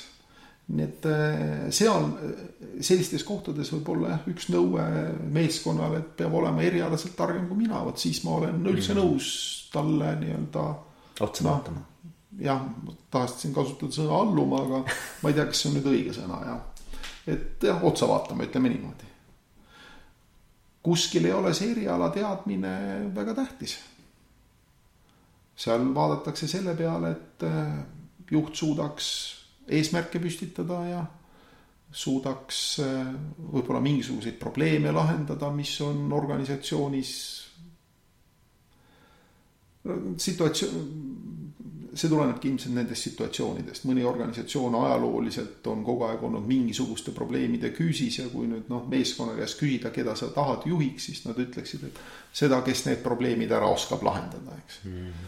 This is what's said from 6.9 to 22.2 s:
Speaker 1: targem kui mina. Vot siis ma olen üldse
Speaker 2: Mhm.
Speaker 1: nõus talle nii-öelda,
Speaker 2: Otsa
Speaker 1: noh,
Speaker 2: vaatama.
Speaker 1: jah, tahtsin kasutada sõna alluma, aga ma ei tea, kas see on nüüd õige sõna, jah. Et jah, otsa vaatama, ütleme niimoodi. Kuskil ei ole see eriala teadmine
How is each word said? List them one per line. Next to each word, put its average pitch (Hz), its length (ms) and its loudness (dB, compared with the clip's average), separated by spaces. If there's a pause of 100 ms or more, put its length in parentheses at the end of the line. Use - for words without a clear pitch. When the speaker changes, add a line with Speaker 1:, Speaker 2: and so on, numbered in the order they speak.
Speaker 1:
targem 175 320 0
kui 185 80 -2
mina. 214 260 2
Vot - 140 -4
siis 165 260 0
ma 165 140 0
olen 160 220 0 (100)
üldse 196 240 2
Speaker 2:
Mhm. 202 80 4
Speaker 1:
nõus 151 280 4 (440)
talle 156 460 2
nii-öelda, 156 460 -2 (540)
Speaker 2:
Otsa - 240 0
Speaker 1:
noh, 156 120 4
Speaker 2:
vaatama. 82 260 -4 (580)
Speaker 1:
jah, 135 220 2 (480)
tahtsin 127 440 0
kasutada 135 380 -2
sõna 156 300 0
alluma, 143 400 4
aga 131 220 0 (400)
ma 151 60 4
ei 147 40 6
tea, 147 120 4
kas 147 120 -2
see - 140 0
on 147 60 2
nüüd 139 120 2
õige 123 240 4
sõna, 92 320 -6
jah. 120 160 -6 (680)
Et - 360 0
jah, 180 200 4
otsa 147 240 4
vaatama, 110 360 2
ütleme 127 260 4
niimoodi. 110 400 -6 (1700)
Kuskil 170 420 4
ei 175 80 6
ole 190 200 4
see 208 180 2
eriala 175 400 2
teadmine 196 1040 -2